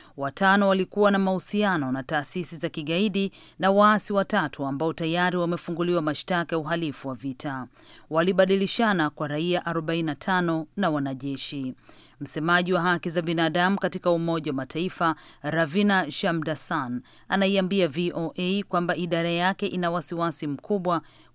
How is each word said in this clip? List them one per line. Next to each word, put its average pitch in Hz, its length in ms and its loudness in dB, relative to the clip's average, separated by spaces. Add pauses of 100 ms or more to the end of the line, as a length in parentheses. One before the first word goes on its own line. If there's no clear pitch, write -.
(180)
watano 190 500 4
walikuwa 196 440 4
na 196 80 4
mahusiano 190 720 0
na 131 120 -4
taasisi 160 540 -4
za 165 120 -4
kigaidi 185 640 -2 (280)
na 185 120 4
waasi 208 420 4
watatu 190 520 0
ambao 143 280 -2
tayari 175 440 0
wamefunguliwa 170 640 -2
mashtaka 165 540 -2
ya 165 40 0
uhalifu 156 480 -4
wa 131 80 -6
vita. 131 520 -8 (420)
Walibadilishana 190 1000 2
kwa 151 180 -6
raia 170 380 -2
arobaini 165 380 -2
na 151 120 -4
tano 170 520 0 (100)
na 196 120 2
wanajeshi. 139 840 -4 (460)
Msemaji 170 540 0
wa 175 80 2
haki 175 280 0
za 170 120 -2
binadamu 170 580 2
katika 180 320 0
Umoja 165 400 0
wa 135 40 -2
Mataifa, 160 600 -2 (260)
Ravina 165 680 2
Shamdasan, 151 880 -2 (280)
anaiambia 190 580 2
V 165 280 -2
O 165 220 -4
A 185 260 0
kwamba 175 320 0
idara 170 340 0
yake 180 380 0
ina 175 240 -2
wasiwasi 170 560 -2
mkubwa 170 540 -2 (340)